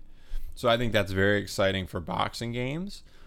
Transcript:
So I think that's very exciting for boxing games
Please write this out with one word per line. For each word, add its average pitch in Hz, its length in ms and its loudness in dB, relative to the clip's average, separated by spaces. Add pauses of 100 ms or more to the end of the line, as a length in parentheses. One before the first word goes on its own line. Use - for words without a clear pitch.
(560)
So 120 140 2
I 117 80 6
think 120 160 0
that's 98 180 2
very 101 300 4
exciting 95 440 0
for - 140 -8
boxing 104 520 -4
games 139 520 -6 (240)